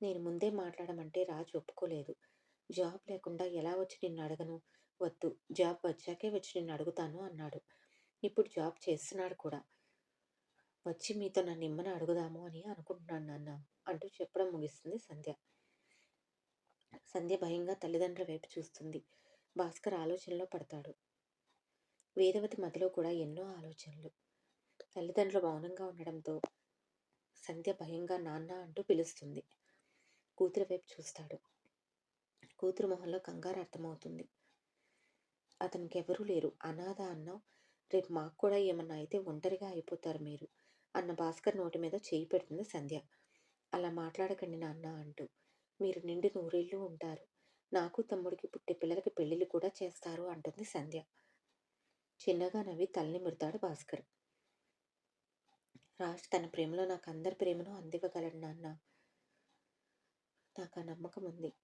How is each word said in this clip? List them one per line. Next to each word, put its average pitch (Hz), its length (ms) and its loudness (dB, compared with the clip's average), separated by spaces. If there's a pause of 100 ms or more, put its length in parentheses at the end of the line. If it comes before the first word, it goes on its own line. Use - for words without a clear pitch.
నేను 190 180 0
ముందే 170 320 2
మాట్లాడమంటే 175 720 0
రాజ్ 165 340 -2
ఒప్పుకోలేదు. 160 580 -4 (560)
జాబ్ 180 380 0
లేకుండా 180 360 -2
ఎలా 170 300 0
వచ్చి 185 280 0
నిన్ను 165 200 0
అడగను? 160 380 -4 (400)
వద్దు, 165 360 0 (140)
జాబ్ 175 340 6
వచ్చాకే 175 440 0
వచ్చి 202 260 -2
నిన్ను 165 180 0
అడుగుతాను 160 460 -2
అన్నాడు. 160 420 -6 (600)
ఇప్పుడు 208 240 6
జాబ్ 165 420 -2
చేస్తున్నాడు 180 440 0
కూడా. 147 300 -6 (1200)
వచ్చి 170 280 -2
మీతో 196 260 2
నన్ను 165 220 0
ఇమ్మని 160 260 0
అడుగుదాము 170 560 2
అని 165 180 -10
అనుకుంటున్నాను 170 600 -6
నాన్న" 147 380 -8 (240)
అంటూ 175 200 -4
చెప్పడం 185 440 0
ముగిస్తుంది 160 460 -4
సంధ్య. 156 360 -10 (1600)
సంధ్య 175 420 0
భయంగా 175 360 2
తల్లిదండ్రుల 180 560 2
వైపు 160 300 -6
చూస్తుంది. 156 440 -8 (540)
భాస్కర్ 180 360 2
ఆలోచనలో 175 520 0
పడతాడు. 160 480 -6 (1200)
వేదవతి 202 440 6
మదిలో 180 280 2
కూడా 170 200 0
ఎన్నో 165 340 -2
ఆలోచనలు. 160 680 -12 (840)
తల్లిదండ్రులు 185 500 6
మౌనంగా 175 400 0
ఉండడంతో 160 560 -4 (920)
సంధ్య 170 380 -2
భయంగా 175 440 -4
"నాన్న" 160 340 -4
అంటూ 180 320 -6
పిలుస్తుంది. 160 600 2 (920)
కూతురి 185 340 4
వైపు 180 220 -2
చూస్తాడు. 156 440 -10 (1200)
కూతురు 185 300 2
మొహంలో 180 320 0
కంగారు 180 400 -4
అర్థమవుతుంది. 165 720 -8 (1300)
"అతనికి 175 380 -2
ఎవరూ 180 240 2
లేరు, 165 280 4 (100)
అనాథ 180 400 -4
అన్నావు. 175 400 -6 (520)
రేపు 185 200 6
మాకు 160 240 0
కూడా 202 180 6
ఏమన్నా 170 400 4
అయితే 151 220 0
ఒంటరిగా 185 500 0
అయిపోతారు 165 520 -2
మీరు" 147 280 -8 (480)
అన్న 175 160 2
భాస్కర్ 165 460 2
నోటి 170 200 2
మీద 165 160 0
చేయి 165 320 0
పెడుతుంది 180 380 2
సంధ్య. 147 380 -4 (720)
"అలా 175 180 2
మాట్లాడకండి 170 640 -2
నాన్న" 160 300 -4
అంటూ. 151 400 -8 (540)
"మీరు 180 240 2
నిండు 175 220 4
నూరేళ్ళు 175 500 2
ఉంటారు. 165 480 -6 (480)
నాకు 175 280 2
తమ్ముడికి 180 460 -2
పుట్టే - 260 -2
పిల్లలకి 170 360 2
పెళ్ళిళ్ళు 165 360 2
కూడా 175 260 2 (120)
చేస్తారు" 170 400 -4
అంటుంది 165 400 -6
సంధ్య. 156 400 -4 (1200)
చిన్నగా 196 420 4
నవ్వి 180 220 0
తల 170 200 0
నిమురుతాడు 160 520 0
భాస్కర్. - 440 -4 (2000)
"రాజ్ 175 200 0
తన 170 240 2
ప్రేమలో 165 400 2
నాకు 180 240 -2
అందరి 165 260 0
ప్రేమను 180 400 2
అందివ్వగలడు 170 640 -2
నాన్న. 160 400 -8 (1800)
నాకు 175 200 -6
ఆ 165 40 -2
నమ్మకం 170 400 -6
ఉంది. 170 300 -4 (100)